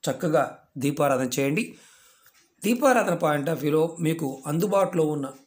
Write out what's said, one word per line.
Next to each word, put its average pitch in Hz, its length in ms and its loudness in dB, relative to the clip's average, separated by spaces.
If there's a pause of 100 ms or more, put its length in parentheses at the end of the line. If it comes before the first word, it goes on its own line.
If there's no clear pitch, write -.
చక్కగా 151 540 0 (200)
దీపారాధన 139 500 0 (100)
చేయండి. 143 380 -2 (880)
దీపారాధన 240 500 2
point 151 320 0
of 160 120 -2
వ్యూలో 156 420 0
మీకు 156 460 -2
అందుబాటులో 170 600 0
ఉన్న 143 260 -4 (140)